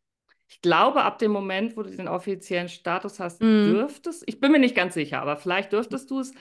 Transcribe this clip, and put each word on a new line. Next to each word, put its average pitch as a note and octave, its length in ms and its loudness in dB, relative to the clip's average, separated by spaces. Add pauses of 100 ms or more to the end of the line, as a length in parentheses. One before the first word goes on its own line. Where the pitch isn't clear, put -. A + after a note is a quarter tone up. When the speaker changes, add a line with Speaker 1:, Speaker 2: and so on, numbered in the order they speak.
(500)
Speaker 1:
Ich - 120 -20
glaube, G3+ 420 4
ab G#3 160 -2
dem G#3+ 120 0
Moment, G3 440 -4
wo G#3+ 80 -8
du F#3+ 60 -12
den F#3+ 180 -10
offiziellen F3+ 640 -6
Status F#3 500 -8
hast, F3 220 -10
Speaker 2:
Mhm. A3 240 4
Speaker 1:
dürftest, C#4+ 600 -2
ich - 120 -10
bin C#4 120 4
mir D4+ 80 8
nicht B3 160 4
ganz F3+ 180 0
sicher, C3+ 280 -4
aber C#3+ 160 -4
vielleicht F#3+ 360 -4
dürftest A3+ 360 -4
du C4+ 120 -4
es. B3+ 200 -12